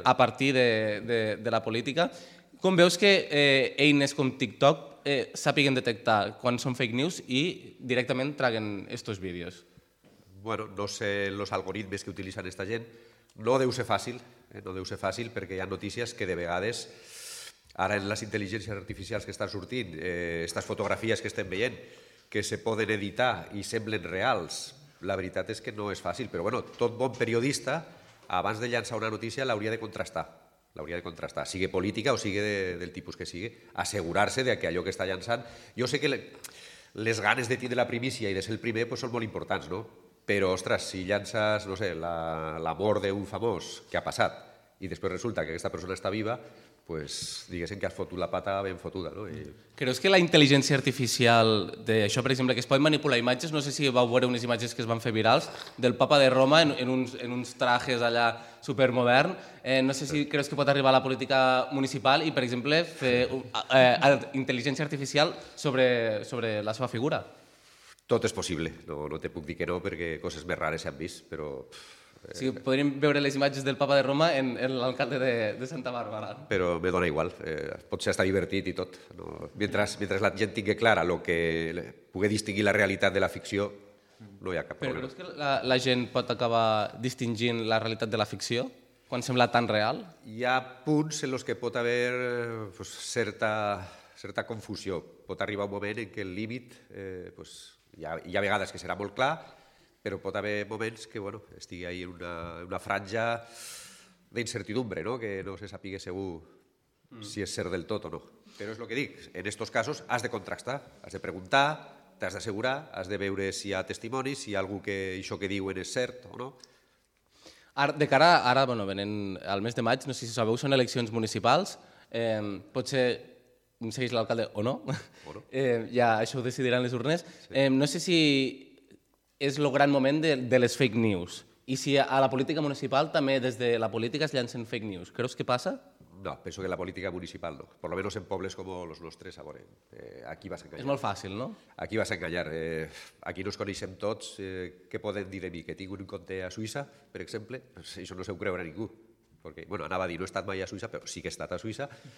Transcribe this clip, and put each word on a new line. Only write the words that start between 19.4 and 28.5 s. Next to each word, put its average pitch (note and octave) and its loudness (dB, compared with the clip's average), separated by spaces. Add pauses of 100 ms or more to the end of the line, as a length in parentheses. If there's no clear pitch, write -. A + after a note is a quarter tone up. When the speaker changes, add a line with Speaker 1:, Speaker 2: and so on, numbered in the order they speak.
Speaker 2:
sortint, G2 -8
eh, E2+ -4
estas G2 -4
fotografies G2+ -2
que G#2+ -8
estem G2 -6
veient, G#2 -2 (540)
que G#2+ -2
se - -4
poden G#2+ 0
editar G2+ 0
i G2+ -8
semblen G#2+ -4
reals, F#2 -2 (280)
la G2 -2
veritat F#2 -4
és A2 -6
que B2 -10
no G#2 -6
és F#2 -6
fàcil, G#2 -4
però F2 -4
bueno, A2 -2
tot A#2 -2
bon B2+ 0
periodista, B2+ -2 (440)
abans G2 0